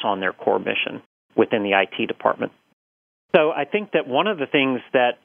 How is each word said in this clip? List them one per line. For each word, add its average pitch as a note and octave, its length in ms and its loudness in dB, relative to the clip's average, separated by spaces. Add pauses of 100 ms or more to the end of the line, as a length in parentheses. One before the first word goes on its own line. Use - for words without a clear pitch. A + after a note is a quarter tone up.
on G2 160 -2
their F#2 120 -2
core - 260 0
mission - 440 -4 (340)
within A2 260 2
the G2 120 0
I G2 120 4
T - 200 -6
department? - 460 -4 (840)
So D#3+ 160 4
I C#3+ 140 -2
think G#3 280 -4
that D3+ 140 0
one D3 220 0
of G3 100 -4
the C3+ 80 -4
things C3 340 0 (120)
that, B2 320 2